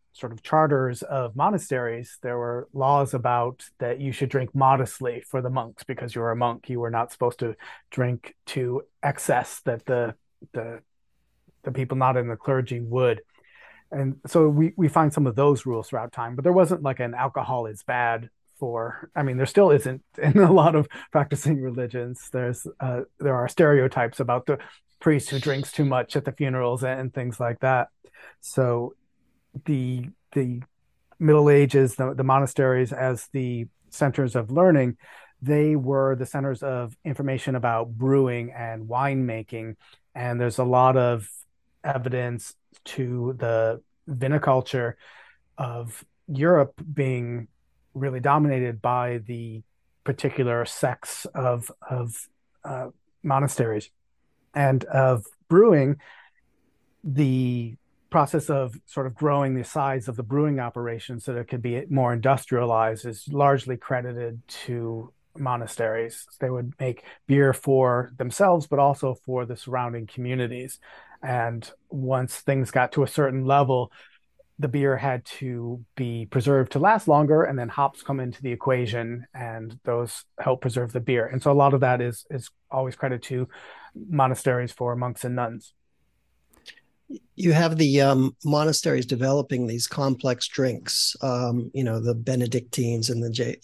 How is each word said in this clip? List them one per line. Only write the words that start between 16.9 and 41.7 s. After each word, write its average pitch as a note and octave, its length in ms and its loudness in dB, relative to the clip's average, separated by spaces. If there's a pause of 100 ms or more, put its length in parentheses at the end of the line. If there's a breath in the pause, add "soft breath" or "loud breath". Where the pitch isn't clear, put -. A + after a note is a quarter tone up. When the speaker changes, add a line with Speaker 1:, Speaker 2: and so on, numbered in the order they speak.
Speaker 1:
an A#2+ 140 -4
alcohol B2+ 520 -4
is G#2+ 180 -12
bad A#2+ 440 -2 (300)
for, A#2 580 -6
I D3+ 60 0
mean, C3 160 0
there C3 80 2
still G3 240 8
isn't C3 400 2
<laughs> - 120 -10
in D3+ 160 6
a F#3+ 140 10
lot E3 220 8
of D3+ 140 4 (220 loud breath)
practicing C#3+ 520 0
religions. B2 680 -6
There's, B2 340 -4 (140)
uh, B2+ 220 -4 (160)
there C#3 180 0
are B2 120 -2
stereotypes C3 720 4
about B2 260 -2
the, C#3 120 0 (420 loud breath)
priest D3+ 300 2
who C#3 80 -2
drinks C#3 340 -4
too D3+ 120 0
much B2+ 320 0
at C3+ 80 -2
the C3+ 80 -6
funerals B2+ 500 -2
and, C3 180 -4
and C3 140 -8
things B2 240 -6
like A#2 220 -4
that. C3 280 2 (520 loud breath)
So B2 540 0 (720)
the, B2+ 440 -2 (240)
the B2 300 -2 (560)
Middle D3+ 320 8
Ages, C#3 460 6
the, C3 180 -4
the C3 100 -2
monasteries C3 680 2
as B2+ 400 -4
the B2 340 -4 (240)
centers C3+ 460 0
of A2 140 -4
learning, C#3+ 460 6 (440 loud breath)
they D3+ 360 2
were C3+ 400 2
the B2 100 -6
centers C#3 360 -4
of B2 420 -6
information C3+ 500 -4
about A#2 360 0
brewing B2 640 0
and A2+ 360 -10
winemaking. A#2 880 -4 (380 soft breath)
And B2 260 -4
there's A#2+ 180 -2
a B2+ 60 2
lot B2+ 320 6
of A#2+ 320 2 (560)